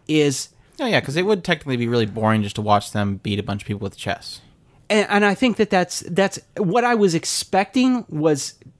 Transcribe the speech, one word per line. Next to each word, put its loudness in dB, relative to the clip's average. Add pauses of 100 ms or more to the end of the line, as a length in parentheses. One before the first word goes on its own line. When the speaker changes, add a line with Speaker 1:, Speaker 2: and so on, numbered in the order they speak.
Speaker 1:
is 2 (320)
Speaker 2:
Oh, -4
yeah, 2
'cause -6
it 0
would 0
technically -2
be -2
really 2
boring 2
just -6
to -6
watch 2
them -2
beat -2
a -4
bunch -6
of -20
people -6
with -8
chess. -8 (480)
Speaker 1:
And, 2
and 4
I 4
think 0
that 0
that's, 0
that's 0 (180)
what 2
I 2
was 4
expecting 0
was 0 (260)